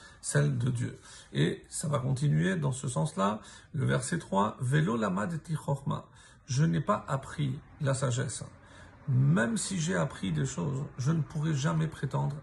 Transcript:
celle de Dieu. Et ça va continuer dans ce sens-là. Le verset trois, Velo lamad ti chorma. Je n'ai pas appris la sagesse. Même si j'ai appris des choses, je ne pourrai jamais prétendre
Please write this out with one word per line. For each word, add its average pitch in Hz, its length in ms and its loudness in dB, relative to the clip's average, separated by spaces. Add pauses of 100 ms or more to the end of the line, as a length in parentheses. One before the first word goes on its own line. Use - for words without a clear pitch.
(220)
celle 143 360 2
de 120 120 2
Dieu. 117 300 -2 (320)
Et - 380 0
ça - 180 -6
va 143 120 2
continuer 147 580 2
dans 143 160 0
ce 139 140 -6
sens-là. 190 520 0 (340)
Le 135 120 0
verset - 340 0
trois, - 400 0
Velo 151 380 2
lamad 190 440 0
ti 160 140 -4
chorma. - 500 -4 (400)
Je 139 180 2
n'ai 165 180 4
pas 208 260 0
appris 139 500 -4 (240)
la 135 120 2
sagesse. 123 500 -2 (640)
Même 160 500 4
si 190 220 -2
j'ai 170 160 0
appris 175 360 -2
des 147 140 0
choses, 139 380 -2 (140)
je 131 140 0
ne 165 100 2
pourrai 151 340 -2
jamais 156 320 0
prétendre 143 540 -4